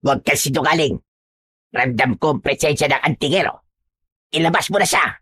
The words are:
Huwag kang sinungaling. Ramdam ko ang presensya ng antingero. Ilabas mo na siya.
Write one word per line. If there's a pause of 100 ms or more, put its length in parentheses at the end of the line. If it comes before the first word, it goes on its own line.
Huwag
kang
sinungaling. (800)
Ramdam
ko
ang
presensya
ng
antingero. (640)
Ilabas
mo
na
siya. (180)